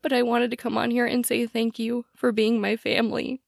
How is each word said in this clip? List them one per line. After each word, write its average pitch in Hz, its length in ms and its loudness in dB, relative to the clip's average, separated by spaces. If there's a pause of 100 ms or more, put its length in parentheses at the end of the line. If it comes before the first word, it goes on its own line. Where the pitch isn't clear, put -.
But 294 100 -2
I 247 120 2
wanted 240 260 2
to 240 80 -6
come 226 220 -4
on 240 100 0
here 240 160 2
and 240 180 0
say 233 220 0
thank 226 320 -2
you 233 280 -4 (100)
for 247 160 0
being 220 280 2
my 202 160 0
family. - 720 -2